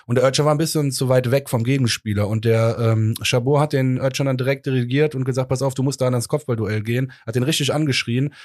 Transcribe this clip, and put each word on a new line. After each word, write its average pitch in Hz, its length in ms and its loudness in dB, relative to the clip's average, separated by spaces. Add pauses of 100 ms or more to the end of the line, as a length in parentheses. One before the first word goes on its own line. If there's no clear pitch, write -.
und 120 120 -2
der 123 100 4
Özcan 143 180 2
war 151 80 4
ein 147 40 2
bisschen 151 340 0
zu 131 160 -2
weit 123 240 2
weg 139 160 0
vom 113 160 0
Gegenspieler 113 640 0
und 110 160 -2
der, 113 340 2
ähm, 113 360 2 (100)
Chabot 131 380 2
hat 151 100 0
den 131 300 0
Özcan 135 240 -2
dann 135 100 0
direkt 131 300 -2
dirigiert 135 500 0
und 127 80 -2
gesagt, 127 240 -2
„Pass 127 140 -2
auf, 135 140 -2
du 131 80 -2
musst 135 180 -2
da 127 60 2
ans 123 200 -2
Kopfballduell 110 540 -2
gehen“, 123 320 -4 (120)
hat 113 100 -8
den 127 80 2
richtig 143 300 0
angeschrien 139 600 -2 (120)